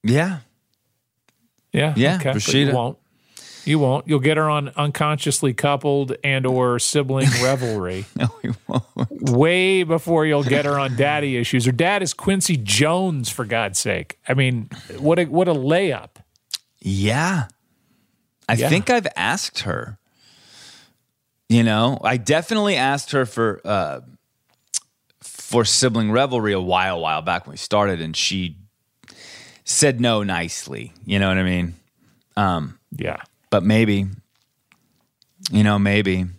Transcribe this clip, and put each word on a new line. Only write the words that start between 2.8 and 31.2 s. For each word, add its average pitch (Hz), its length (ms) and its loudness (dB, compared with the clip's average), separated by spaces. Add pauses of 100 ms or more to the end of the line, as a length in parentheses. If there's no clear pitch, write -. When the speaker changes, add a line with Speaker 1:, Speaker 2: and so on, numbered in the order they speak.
Speaker 2:
You 151 140 2
won't. 139 280 0
You'll 151 140 2
get 156 160 2
her 156 120 0
on 147 280 -2
Unconsciously 147 760 0
Coupled 139 720 0
and 135 220 0
or 127 340 2
Sibling 135 560 0
Speaker 1:
<laughs> 120 80 0
Speaker 2:
Revelry. 107 600 -2 (100)
Speaker 1:
No, 113 140 -2 (120)
we - 100 -6 (160)
won't. - 440 -4 (200)
Speaker 2:
Way 180 520 4
before 165 420 0
you'll 147 180 2
get 139 200 2
her 143 160 0
on 135 160 -2
Daddy 143 400 0
Issues. 120 300 0
Her 131 80 2
dad 185 280 0
is 170 120 -4
Quincy 190 420 0
Jones, 143 760 0
for - 140 -6
God's 107 360 -2
sake. 92 380 -4 (120)
I 127 60 2
mean, 127 340 0 (300)
what 160 200 2
a, 175 60 2
what 170 240 2
a 165 40 4
layup. 147 560 0 (680)
Speaker 1:
Yeah. 113 680 0 (1000)
I 110 60 2
Speaker 2:
Yeah. 123 160 0
Speaker 1:
think 180 200 0
I've 233 180 2 (100)
asked 113 440 -4
her. 101 360 -6 (1500)
You 117 140 6
know, 113 400 2
I 117 140 0
definitely 175 580 0
asked 135 360 -2
her 135 140 0
for, 110 400 -2
uh, 85 340 -2 (1200)
for - 440 -2
Sibling 113 460 0
Revelry 120 420 0
a 95 80 -2
while, 90 400 0
while 80 200 -2
back 85 240 -4
when 71 80 -16
we - 40 -16
started, 101 440 0
and 80 140 -8
she 87 420 -4 (1040)
said 135 380 2
no 117 220 2
nicely. 85 680 -6 (140)
You 101 140 0
know 98 100 2